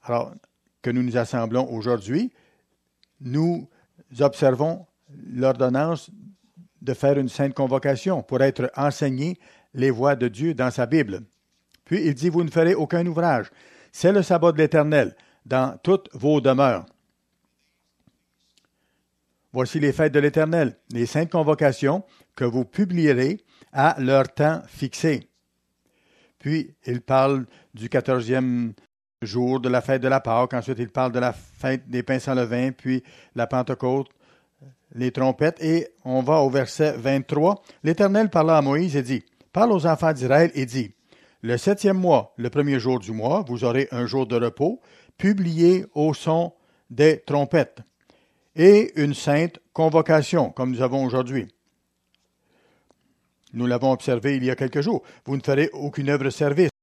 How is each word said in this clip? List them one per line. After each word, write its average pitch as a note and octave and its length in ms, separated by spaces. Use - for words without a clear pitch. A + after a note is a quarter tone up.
Alors, A#2+ 280
que B2 80
nous B2 100
nous B2 160
assemblons A#2+ 560
aujourd'hui, A#2 580
nous D3 480
observons C#3+ 680
l'ordonnance C3 1000
de B2 100
faire C#3 240
une C3+ 100
sainte C#3 280
convocation C3+ 680
pour B2+ 220
être C3 320
enseignés C#3+ 640
les C3 160
voies C3+ 260
de B2 120
Dieu C3+ 260
dans C3 160
sa B2 160
Bible. A2+ 380
Puis F3 200
il D3+ 80
dit, « C#3 160
Vous E3+ 140
ne D#3 80
ferez E3 240
aucun E3+ 320
ouvrage. D#3+ 420
C'est F3+ 200
le G3+ 100
sabbat E3+ 300
de D3+ 80
l'Éternel D3+ 560
dans C3 340
toutes F#3+ 320
vos C#3+ 260
demeures. » B2+ 460
Voici B2+ 260
les D3 120
fêtes D3+ 220
de D3 60
l'Éternel, D#3 580
les A#2+ 160
saintes D#3+ 240
convocations D3+ 720
que C3 100
vous B2 180
publierez E3 800
à C#3+ 240
leur C3+ 340
temps D#3 360
fixé. - 640
Puis D3 380
il B2 160
parle C3+ 460
du A2+ 160
quatorzième B2 840
jour B2 340
de B2 100
la B2 120
fête C3 200
de C3 60
la C3+ 120
Pâque. A#2+ 340
Ensuite, A#2+ 260
il A#2+ 100
parle B2+ 220
de B2 80
la B2 140
fête - 560
des B2 140
pains C3 160
sans C3+ 160
levain, B2 360
puis B2+ 320
la A#2 120
Pentecôte, C3 640
les B2 180
trompettes. C3 500
Et E3 260
on C3 180
va D3+ 180
au C#3 100
verset C3+ 480
vingt-trois. C#3 640
L'Éternel G3 460
parla D#3+ 280
à D3+ 40
Moïse C#3+ 340
et C#3 80
dit, « A#2+ 200
Parle A3+ 200
aux E3+ 140
enfants D#3+ 280
d'Israël C#3 400
et C#3 120
dis, A#2 280
le A#2+ 160
septième G3 400
mois, E3+ 400
le B2 120
premier C#3+ 300
jour B2 200
du G2 120
mois, B2 360
vous A#2+ 160
aurez B2 280
un A#2+ 140
jour B2+ 220
de A#2+ 80
repos, C3+ 460
publié F#3 760
au D3+ 200
son E3 400
des D3+ 300
trompettes, C#3+ 600
et G3+ 360
une C#3+ 120
sainte D3+ 460
convocation, D#3+ 800
comme B2+ 200
nous A#2+ 100
avons C3 240
aujourd'hui. » B2+ 420
Nous A#2+ 140
l'avons B2 260
observé B2+ 420
il B2+ 80
y B2+ 80
a B2 40
quelques C3+ 260
jours. « F#3 220
Vous C#3 120
ne C3 40
ferez C#3+ 300
aucune C#3+ 380
œuvre C#3 160
de C3+ 40
service D3 400